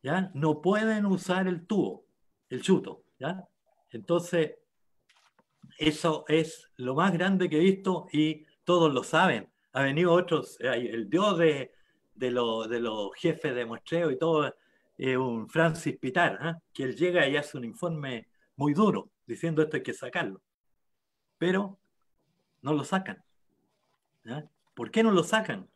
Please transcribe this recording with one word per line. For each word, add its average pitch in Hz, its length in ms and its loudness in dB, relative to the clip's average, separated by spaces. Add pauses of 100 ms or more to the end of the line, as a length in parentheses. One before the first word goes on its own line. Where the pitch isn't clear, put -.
¿ya? 185 300 -2
No 151 280 0
pueden 214 440 2
usar 185 420 0
el 170 180 -4
tubo, - 400 -2 (440)
el 127 120 -8
chuto, - 420 0 (140)
¿ya? 180 300 -8 (440)
Entonces, 170 640 0 (1200)
eso 156 500 0
es 156 480 0
lo 127 200 -4
más 180 180 4
grande 185 360 0
que 151 80 0
he 156 40 4
visto 190 500 2
y 151 340 0 (200)
todos 165 280 4
lo 127 100 0
saben. 156 460 2 (220)
Ha 135 100 -2
venido 156 320 2
otros, 170 460 0
eh, 120 320 -2
el 110 180 -6
dios 185 280 2
de, 147 340 2 (420)
de 127 180 -4
lo-, 113 360 -2
de 120 120 -4
los 107 360 -4
jefes 160 400 -2
de 120 100 -4
muestreo 151 460 -4
y 131 80 -6
todo, 156 340 0 (440)
eh, 131 200 0
un 120 320 -4
Francis 160 480 0
Pitar, 170 440 0
¿ah? 165 180 -6 (140)
Que 139 100 -6
él 123 120 -4
llega 170 320 2
y 139 100 0
hace 143 200 -6
un 123 80 -8
informe 135 640 -8 (300)
muy 143 160 2
duro, 190 360 2 (160)
diciendo: 156 360 -2
"Esto 151 160 0
hay 131 60 -4
que - 100 -8
sacarlo". 123 480 -8 (960)
Pero 190 420 -2 (840)
no 143 120 0
lo 147 100 0
sacan, 190 400 -4 (1000)
¿ya? 139 260 -12 (240)
¿Por 113 180 -10
qué 220 120 4
no 220 80 6
lo 175 120 4
sacan? 165 520 -2